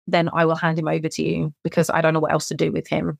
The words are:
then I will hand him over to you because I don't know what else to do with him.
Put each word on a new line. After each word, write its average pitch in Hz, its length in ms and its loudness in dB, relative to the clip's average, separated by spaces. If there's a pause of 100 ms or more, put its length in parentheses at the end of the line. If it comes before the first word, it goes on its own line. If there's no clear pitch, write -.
then 170 260 2
I 165 120 2
will 160 120 2
hand 165 220 0
him 156 100 -2
over 156 200 -2
to 160 140 -6
you 165 320 -2 (100)
because 165 240 0
I - 120 4
don't 160 120 4
know 160 80 2
what 156 120 0
else 156 160 0
to - 60 -6
do 156 180 0
with 156 160 -4
him. 165 320 -2